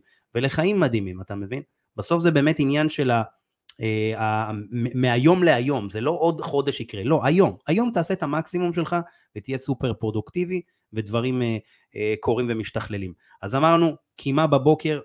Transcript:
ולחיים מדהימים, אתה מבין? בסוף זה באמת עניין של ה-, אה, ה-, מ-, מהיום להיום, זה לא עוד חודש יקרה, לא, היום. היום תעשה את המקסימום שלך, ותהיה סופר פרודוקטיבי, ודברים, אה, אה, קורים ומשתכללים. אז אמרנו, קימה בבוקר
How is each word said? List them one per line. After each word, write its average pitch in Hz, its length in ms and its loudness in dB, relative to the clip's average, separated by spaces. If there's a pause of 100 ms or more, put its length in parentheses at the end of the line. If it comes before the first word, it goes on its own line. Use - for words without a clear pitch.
(340)
ולחיים 165 460 0
מדהימים, 101 400 0
אתה 95 140 -12
מבין? 101 280 -8 (340)
בסוף 165 260 0
זה 170 80 4
באמת 151 280 4
עניין 147 300 2
של 143 220 0
ה-, 117 120 2 (580)
אה, 110 360 -2
ה-, 107 360 -2
מ-, 117 480 -4
מהיום 131 440 4
להיום, 127 460 2
זה 107 100 -6
לא 131 100 -2
עוד 165 300 0
חודש 139 400 -2
יקרה, 101 240 -8
לא, 131 200 2
היום. 151 320 4 (100)
היום 220 280 2
תעשה 170 200 0
את 185 80 -4
המקסימום 165 500 -2
שלך, 170 240 -2 (400)
ותהיה 131 220 -6
סופר 127 340 -2
פרודוקטיבי, 175 680 -4 (300)
ודברים, 117 500 -2
אה, 117 140 0 (400)
אה, 107 240 0
קורים 123 280 0
ומשתכללים. 104 640 -6 (300)
אז 101 120 -6
אמרנו, 160 420 4 (200)
קימה 139 300 0
בבוקר 147 580 2